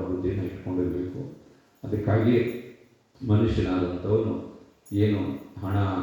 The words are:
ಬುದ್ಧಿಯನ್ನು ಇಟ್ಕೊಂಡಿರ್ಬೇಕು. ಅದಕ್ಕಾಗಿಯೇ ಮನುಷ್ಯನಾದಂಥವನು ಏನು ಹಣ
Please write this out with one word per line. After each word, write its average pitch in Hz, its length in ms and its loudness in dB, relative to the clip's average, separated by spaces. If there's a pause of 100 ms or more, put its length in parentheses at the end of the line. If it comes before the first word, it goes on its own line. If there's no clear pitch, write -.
ಬುದ್ಧಿಯನ್ನು 92 360 -2
ಇಟ್ಕೊಂಡಿರ್ಬೇಕು. 90 760 -4 (640)
ಅದಕ್ಕಾಗಿಯೇ 107 580 4 (800)
ಮನುಷ್ಯನಾದಂಥವನು 101 1120 2 (580)
ಏನು 101 300 2 (380)
ಹಣ 95 160 -2 (260)